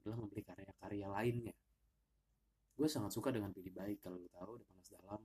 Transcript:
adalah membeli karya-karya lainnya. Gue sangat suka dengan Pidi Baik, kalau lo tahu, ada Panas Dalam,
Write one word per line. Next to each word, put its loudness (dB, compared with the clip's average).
adalah -2
membeli -4
karya-karya -6
lainnya. 2
Gue 6
sangat 2
suka 4
dengan 2
Pidi -8
Baik, -4
kalau -4
lo -10
tahu, -8
ada -18
Panas -20
Dalam, -8